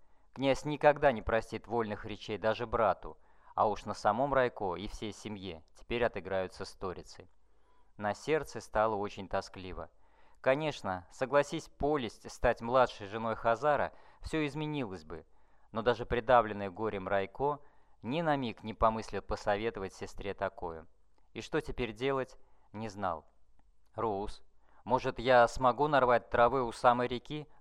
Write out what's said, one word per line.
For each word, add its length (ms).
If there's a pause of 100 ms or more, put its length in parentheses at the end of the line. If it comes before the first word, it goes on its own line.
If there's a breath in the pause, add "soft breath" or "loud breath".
(340)
Князь 320
никогда 460
не 100
простит 460
вольных 360
речей 360
даже 260
брату, 500 (380 soft breath)
а 160
уж 160
на 80
самом 400
Райко 420
и 120
всей 260
семье 500 (120)
теперь 280
отыграются 600
сторицей. 640 (640)
На 200
сердце 440
стало 360
очень 340
тоскливо. 600 (520 soft breath)
Конечно, 680
согласись 580
Полесть 600
стать 320
младшей 460
женой 280
Хазара, 580 (280 soft breath)
всё 240
изменилось 600
бы, 200 (460)
но 100
даже 240
придавленный 640
горем 380
Райко 520 (420 soft breath)
ни 200
на 140
миг 280
не 120
помыслил 460
посоветовать 720
сестре 420
такое. 500 (480)
И 80
что 200
теперь 320
делать, 440 (360)
не 160
знал. 360 (680)
«Рус, 480 (400 soft breath)
может, 340
я 300
смогу 400
нарвать 420
травы 340
у 80
самой 360
реки?» — 400 (140)